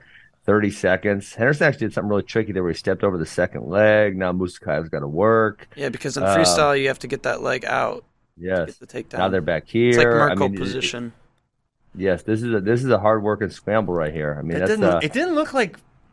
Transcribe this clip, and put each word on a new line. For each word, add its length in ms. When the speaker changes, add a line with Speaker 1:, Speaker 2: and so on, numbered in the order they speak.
Speaker 1:
thirty 260
seconds. 640
Henderson 320
actually 200
did 60
something 160
really 140
tricky 300
there 100
where 80
he 60
stepped 260
over 140
the 80
second 420
leg. 480
Now 160
Musakayev's 560
gotta 180
work. 680
Speaker 2:
Yeah, 140
because 260
in 80
Speaker 1:
Uh, 140
Speaker 2:
freestyle, 440
you 60
have 120
to 80
get 160
that 180
leg 240
out 400
to 60
Speaker 1:
Yes. 340
Speaker 2:
get 0
the 240
takedown. 140
Speaker 1:
Now 100
they're 140
back 220
Speaker 2:
It's 220
like 100
Speaker 1:
here. 140
I 80
Speaker 2:
Merkle 180
Speaker 1:
mean, 80
it, 60
Speaker 2:
position. 500
Speaker 1:
yes, 280
this 200
is 100
a, 80
this 220
is 60
a 100
hard 240
working 260
scramble 440
right 200
here. 260
I 20
mean, 140
Speaker 3:
It 40
Speaker 1:
that's, 120
Speaker 3:
didn't, 140
Speaker 1:
uh, 180
Speaker 3:
it 80
didn't 240
look 180
like 240